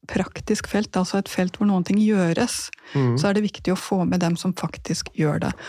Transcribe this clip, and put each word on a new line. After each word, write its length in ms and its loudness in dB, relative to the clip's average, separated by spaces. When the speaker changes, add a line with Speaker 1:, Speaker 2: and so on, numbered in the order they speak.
Speaker 1:
praktisk 580 -2
felt, 320 -2
altså 220 0
et 100 -4
felt 300 -2
hvor 100 4
noen 160 4
ting 160 2
gjøres, 720 2
Speaker 2:
Mm. 240 2
Speaker 1:
så 100 2
er 40 2
det 100 2
viktig 300 -4
å 40 0
få 320 0
med 120 2
dem 140 2
som 180 -2
faktisk 600 -6
gjør 280 0
det. 120 -2